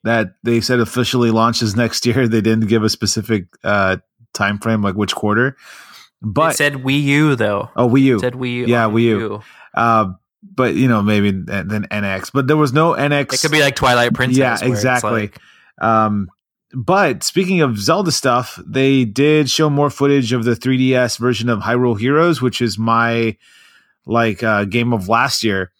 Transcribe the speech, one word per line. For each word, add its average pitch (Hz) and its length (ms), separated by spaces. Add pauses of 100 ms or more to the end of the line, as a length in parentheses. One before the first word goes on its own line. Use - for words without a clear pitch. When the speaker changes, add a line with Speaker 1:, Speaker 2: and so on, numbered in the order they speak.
Speaker 1:
that 110 380
they 117 180
said 123 200
officially 120 500
launches 113 460
next 117 300
year. 123 220
They 110 120
didn't 110 280
give 110 140
a 107 60
specific, 104 580 (180)
uh, 95 340 (360)
time 101 240
frame, 110 240
like, 98 140
which 104 180
quarter. 110 420 (640)
But 143 340
Speaker 2:
It - 40
said 147 160
Wii 135 280
U, 143 340
though. 104 400
Speaker 1:
Oh, 120 120
Wii 135 140
U. 131 140
Speaker 2:
It 101 40
said 123 140
Wii 127 220
U 120 100
Speaker 1:
Yeah, 117 200
Speaker 2:
on 107 80
Speaker 1:
Wii 117 80
U. 113 140
Speaker 2:
Wii 101 40
U. 107 220 (320)
Speaker 1:
Uh, 113 300 (500)
but, 117 200
you 127 140
know, 110 140
maybe 104 300
th-, 92 340
then 104 240
N 104 140
X. 95 260
But 131 180
there 156 80
was 147 160
no 156 220
N 143 180
X. 143 220
Speaker 2:
It - 60
could 151 120
be 156 80
like 139 160
Twilight 120 380
Princess, 127 240
Speaker 1:
Yeah, 123 220
Speaker 2:
where 127 120
it's 104 80
Speaker 1:
exactly. 123 320
Speaker 2:
like 107 260 (420)
Speaker 1:
Um, 107 480 (460)
but 156 480
speaking 185 400
of 120 160
Zelda 165 340
stuff, 123 540
they 135 380
did 139 440
show 151 220
more 143 200
footage 139 420
of 120 120
the 117 120
three 131 200
D 131 180
S 123 220
version 117 320
of 110 120
Hyrule 120 380
Heroes, 147 440
which 123 180
is 107 180
my, 113 580 (680)
like, 113 380
uh, 107 220
game 117 280
of 98 160
last 120 360
year. 95 360